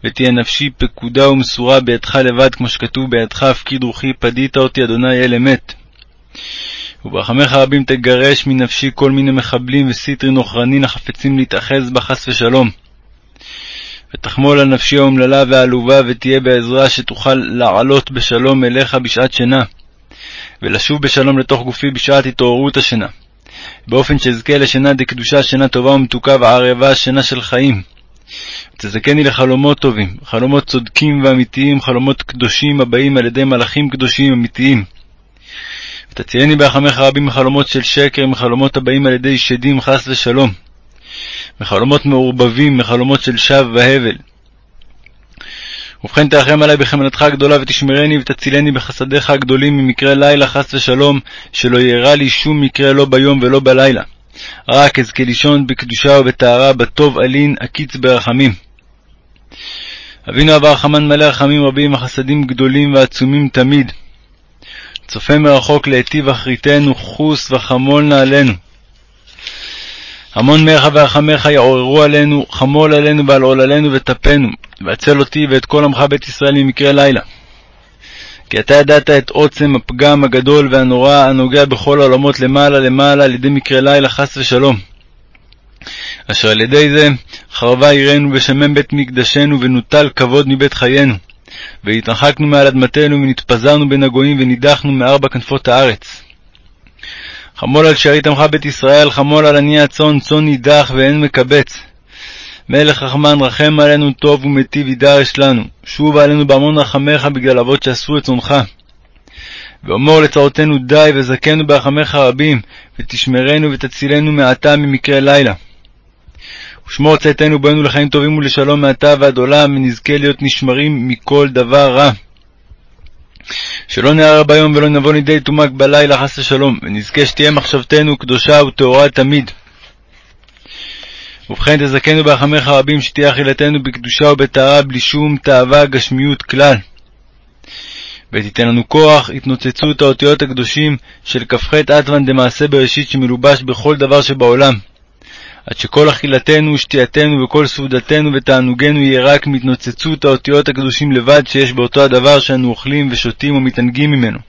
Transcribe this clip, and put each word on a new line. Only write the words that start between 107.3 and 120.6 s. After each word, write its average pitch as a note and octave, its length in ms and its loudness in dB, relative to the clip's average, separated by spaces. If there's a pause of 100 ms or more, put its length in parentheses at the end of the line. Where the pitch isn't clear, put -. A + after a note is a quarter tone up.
אבות C3 240 0
שעשו C3+ 340 -4
את C#3+ 60 -4
צונך. C3 320 -4 (1300)
ואמור D3+ 380 2
לצרותינו D3 560 2
די, D3+ 380 2
וזכנו C#3 520 -2
ברחמיך C#3+ 480 0
רבים, C3+ 460 0 (380)
ותשמרנו C3+ 720 -2
ותצילנו C#3 600 -4
מעתה D3 440 2
ממקרה C#3+ 440 0
לילה. C#3 340 2 (1300)
ושמור D3+ 300 2
צאתנו D3+ 440 0
בנו D3 220 2
לחיים D3 260 0
טובים D3 280 0
ולשלום C#3+ 440 0
מעתה C#3+ 380 2
ועד C3+ 180 2
עולם, C#3+ 380 2
ונזכה C3 420 -2
להיות C#3+ 240 -2
נשמרים C#3 640 -2